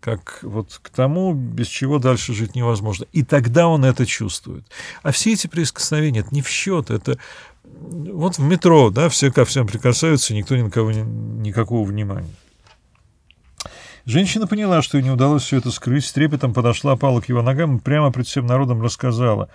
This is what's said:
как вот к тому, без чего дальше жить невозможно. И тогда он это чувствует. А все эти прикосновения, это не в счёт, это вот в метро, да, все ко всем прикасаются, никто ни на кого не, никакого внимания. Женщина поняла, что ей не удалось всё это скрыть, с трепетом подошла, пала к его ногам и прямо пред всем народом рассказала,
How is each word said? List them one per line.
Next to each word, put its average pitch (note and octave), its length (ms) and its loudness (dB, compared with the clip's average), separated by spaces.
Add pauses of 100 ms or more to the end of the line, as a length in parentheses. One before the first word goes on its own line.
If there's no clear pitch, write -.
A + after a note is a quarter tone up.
как - 400 -10
вот G#2+ 420 -10
к - 60 -20
тому, D#3+ 460 0
без A#2+ 320 -4
чего C#3+ 320 -2
дальше B2+ 340 0
жить G#2+ 220 -4
невозможно. A2 580 -2
И D#3+ 100 2
тогда C#3 460 2
он D3+ 160 4
это B2+ 220 4
чувствует. - 580 -8 (380)
А - 80 0
все A3 240 0
эти F#3+ 120 -2
прикосновения, D3+ 760 -2
это - 140 -4
не D3 60 0
в C3 80 -4
счёт, F3 420 -2
это A#2+ 280 -2 (440)
вот E3+ 760 -6
в C#3 40 0
метро, D3+ 460 6
да, C#3 220 2
все C#3 200 2
ко B2 140 4
всем B2+ 220 0
прикасаются, B2 680 0
никто G#2+ 240 -2
ни A#2+ 60 2
на G#2 80 -2
кого A2 200 0
не, A2 120 -2
никакого A2 840 -4
внимания. G2 440 -6 (1800)
Женщина F#3 400 0
поняла, G3 340 2
что - 160 0
ей C3+ 80 2
не C3 60 2
удалось C3+ 320 2
всё C3+ 160 0
это B2 120 -2
скрыть, B2+ 360 -2
с - 80 -10
трепетом C#3 400 0
подошла, B2 420 2
пала B2+ 240 2
к - 80 -6
его B2 140 0
ногам C3+ 340 2
и - 40 -4
прямо D3 300 2
пред A#2+ 160 -2
всем B2 200 -2
народом B2 340 2
рассказала, A#2 760 0